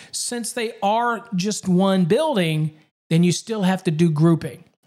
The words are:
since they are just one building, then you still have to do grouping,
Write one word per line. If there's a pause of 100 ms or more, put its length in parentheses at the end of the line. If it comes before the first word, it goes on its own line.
(120)
since
they (100)
are
just
one
building, (340)
then
you
still
have
to
do
grouping, (240)